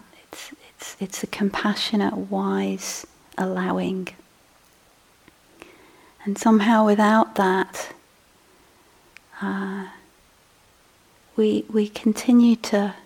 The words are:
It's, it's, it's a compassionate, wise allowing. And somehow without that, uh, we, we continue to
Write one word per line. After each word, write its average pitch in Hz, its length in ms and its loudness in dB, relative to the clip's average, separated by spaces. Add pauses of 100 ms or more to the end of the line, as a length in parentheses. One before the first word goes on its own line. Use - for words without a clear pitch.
(240)
It's, - 280 -18 (180)
it's, - 300 -18
it's - 240 -8
a 202 40 -10
compassionate, 202 880 -2
wise 196 880 -4 (320)
allowing. 185 720 -4 (2250)
And 202 140 -4
somehow 220 480 4
without 214 500 4
that, 185 580 -2 (1500)
uh, 196 440 -6 (1500)
we, 214 340 2
we 214 180 0
continue 233 680 4
to 202 400 -2 (100)